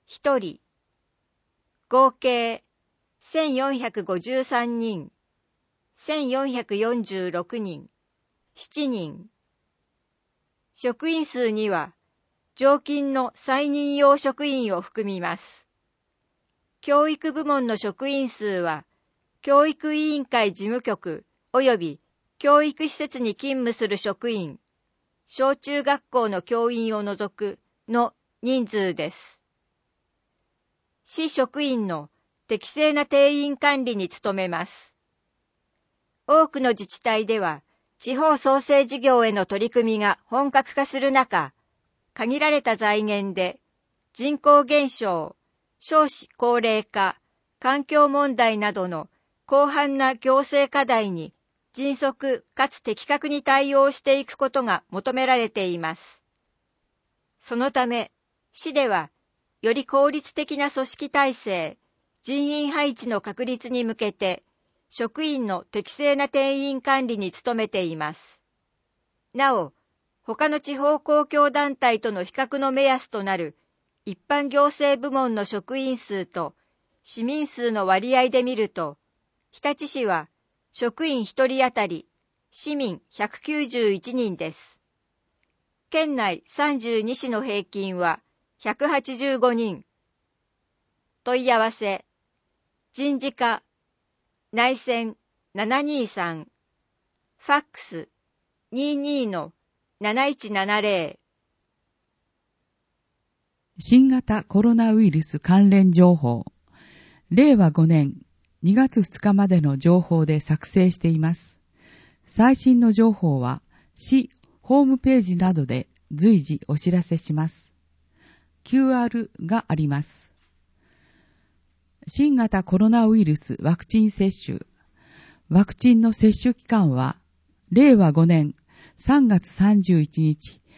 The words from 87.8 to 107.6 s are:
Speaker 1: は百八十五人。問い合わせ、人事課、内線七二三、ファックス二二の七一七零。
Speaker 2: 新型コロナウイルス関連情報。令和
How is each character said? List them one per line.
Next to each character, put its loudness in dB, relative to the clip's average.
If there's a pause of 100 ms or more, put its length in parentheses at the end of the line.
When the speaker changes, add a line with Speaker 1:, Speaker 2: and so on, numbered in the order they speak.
Speaker 1:
は -2 (380)
百 -4
八 -4
十 -4
五 2
人。 -4 (1400)
問 -2
い 2
合 4
わ 0
せ、 -6 (880)
人 -4
事 -6
課、 -4 (920)
内 0
線 -6 (380)
七 -2
二 -4
三、 -8 (880)
フ -4
ァ 4
ッ -4 (100)
ク -20
ス -14 (640)
二 -4
二 -4
の -8 (480)
七 -2
一 -8
七 -2
零。 -2 (2500)
Speaker 2:
新 6
型 0
コ 2
ロ 4
ナ 4
ウ 4
イ 6
ル 2
ス -8
関 6
連 6
情 8
報。 -2 (840)
令 8
和 6